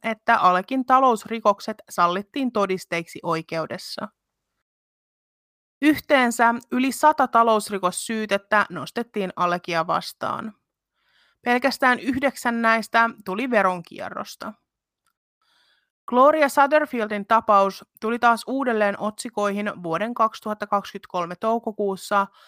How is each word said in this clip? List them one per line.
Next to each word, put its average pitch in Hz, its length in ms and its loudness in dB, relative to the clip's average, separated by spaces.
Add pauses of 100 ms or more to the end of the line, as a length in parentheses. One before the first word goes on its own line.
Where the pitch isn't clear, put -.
että 226 340 0
Alekin 185 480 0
talousrikokset 226 920 0 (120)
sallittiin 196 640 -2
todisteiksi 185 720 -4
oikeudessa. 165 840 -6 (1700)
Yhteensä 247 760 2 (160)
yli 254 200 0
sata 302 360 4
talousrikossyytettä 208 1400 0
nostettiin 185 680 -8
Alekia 170 520 -2
vastaan. 214 680 -4 (880)
Pelkästään 247 580 0
yhdeksän 240 600 -4
näistä 226 480 2 (160)
tuli 214 240 -6
veronkierrosta. 190 1040 -4 (1500)
Gloria 285 420 4
Sutherfieldin 262 800 0
tapaus 202 580 2 (160)
tuli 226 180 -2
taas 233 280 2
uudelleen 233 520 0
otsikoihin 208 720 -4 (120)
vuoden 175 300 -4
kaksituhatta 220 540 -2
kaksikymmentäkolme 180 680 -6
toukokuussa, 208 920 -2 (200)